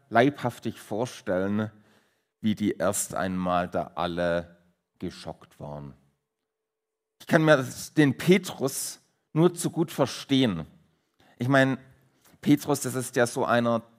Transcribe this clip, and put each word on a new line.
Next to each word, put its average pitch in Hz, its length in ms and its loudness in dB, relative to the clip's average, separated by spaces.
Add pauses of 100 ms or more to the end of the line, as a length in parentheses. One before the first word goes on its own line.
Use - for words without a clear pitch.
(100)
leibhaftig 120 680 0
vorstellen, 104 920 -4 (720)
wie 107 120 0
die 107 180 -2
erst - 420 -4
einmal 90 520 -2
da 90 280 -6
alle 85 640 -4 (400)
geschockt - 600 -14
waren. 73 360 -14 (1200)
Ich - 100 -20
kann 160 140 4
mir 156 140 6
das, - 380 -6
den 147 240 4
Petrus - 800 0 (320)
nur 170 220 2
zu 156 160 -4
gut 165 200 -4
verstehen. 123 760 0 (720)
Ich 123 100 -4
meine, 135 300 4 (640)
Petrus, 147 400 2
das 123 120 -6
ist 127 220 -4
ja 120 100 4
so 123 200 -4
einer, 117 380 0 (140)